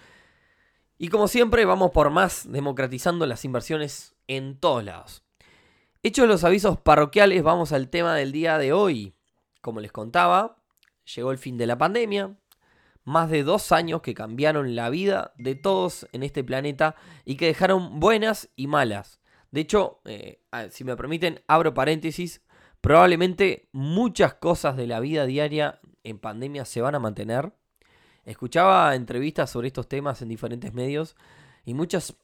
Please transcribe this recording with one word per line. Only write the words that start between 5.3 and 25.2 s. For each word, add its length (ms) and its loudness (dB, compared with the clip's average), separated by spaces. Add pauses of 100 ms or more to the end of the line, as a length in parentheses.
Hechos 260 6
los 160 4
avisos 340 4
parroquiales, 640 6
vamos 300 2
al 160 -2
tema 280 0
del 160 -2
día 260 0
de 160 2
hoy. 400 0 (480)
Como 180 -10
les 120 -14
contaba, 640 2 (580)
llegó 160 -4
el 60 -6
fin 180 -12
de 120 -2
la 100 -2
pandemia. 580 -2 (680)
Más 260 0
de 120 2
dos 300 0
años 300 0
que 100 -8
cambiaron 640 -2
la 140 -4
vida 480 -2
de 160 -6
todos 580 -2
en 100 -8
este 220 -6
planeta 500 -2 (300)
y 120 -8
que 100 0
dejaron 540 0
buenas 540 0
y 120 -8
malas. 520 -2 (320)
De 120 -4
hecho, 420 0
eh, 380 -16 (100)
ah, 160 -10
si 160 -18
me 100 -6
permiten, 520 -6
abro 260 4
paréntesis, 720 -4 (380)
probablemente 880 4
muchas 640 0
cosas 420 -2
de 100 -6
la 140 -4
vida 240 -2